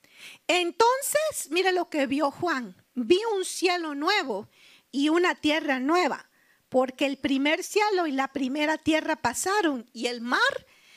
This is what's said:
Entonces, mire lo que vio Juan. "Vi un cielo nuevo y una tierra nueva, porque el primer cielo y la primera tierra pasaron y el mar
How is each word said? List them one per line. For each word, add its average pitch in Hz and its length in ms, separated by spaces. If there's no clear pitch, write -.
Entonces, 453 1000
mire 359 220
lo 359 180
que 285 160
vio 285 240
Juan. 262 460
"Vi 254 260
un 370 120
cielo 339 500
nuevo 285 520
y 277 180
una 339 240
tierra 302 460
nueva, 277 500
porque 262 380
el 277 100
primer 294 460
cielo 403 420
y 302 60
la 269 160
primera 302 500
tierra 311 380
pasaron 311 760
y 226 160
el 240 140
mar 440 460